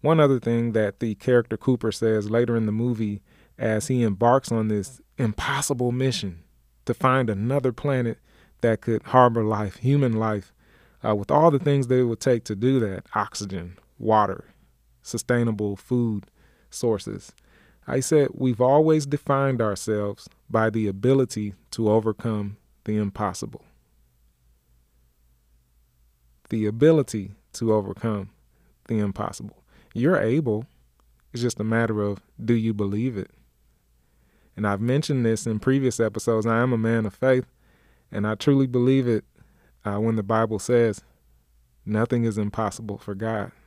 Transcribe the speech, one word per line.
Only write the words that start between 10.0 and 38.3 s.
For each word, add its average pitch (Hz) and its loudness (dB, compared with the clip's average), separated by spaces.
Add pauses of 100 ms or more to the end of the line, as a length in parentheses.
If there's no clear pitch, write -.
life, 110 -4 (560)
uh, 107 2
with 101 -4
all 151 6
the 139 2
things 139 2
that 127 2
it 127 4
would 117 -2
take 123 2
to 107 -6
do 123 2
that, 95 -6 (100)
oxygen, 95 -6 (200)
water, 107 0 (520)
sustainable 110 -2
food 117 -2 (440)
sources. 107 -4 (540)
I 127 -2
said, 143 2
"We've 123 -2
always 151 4
defined 139 -2
ourselves 104 -4 (220)
by 110 2
the 107 -2
ability 107 0 (160)
to 110 0
overcome 107 -2 (260)
the 107 -2
impossible." 104 -6 (2750)
The 110 -2
ability 117 2 (180)
to 110 0
overcome 101 -4 (560)
the 113 -2
impossible. - -6 (300)
You're 139 2
able. 117 0 (680)
It's 117 -6
just 120 -4
a - -4
matter 110 0
of, 101 -4 (220)
do 117 2
you 113 0
believe 104 -4
it? 95 -8 (1300)
And 107 -4
I've 101 -2
mentioned 131 0
this 113 0
in 107 -4
previous 131 0
episodes. 110 0
I 113 2
am 127 0
a 117 0
man 113 0
of 101 -6
faith, 127 2 (640)
and 101 -4
I 110 -2